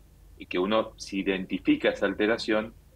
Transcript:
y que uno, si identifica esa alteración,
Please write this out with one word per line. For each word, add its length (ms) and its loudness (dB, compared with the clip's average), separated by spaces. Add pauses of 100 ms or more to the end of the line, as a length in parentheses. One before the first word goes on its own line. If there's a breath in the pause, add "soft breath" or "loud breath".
(380)
y 80 -18
que 140 -4
uno, 380 2
si 240 -6
identifica 680 0
esa 160 2
alteración, 680 0 (220)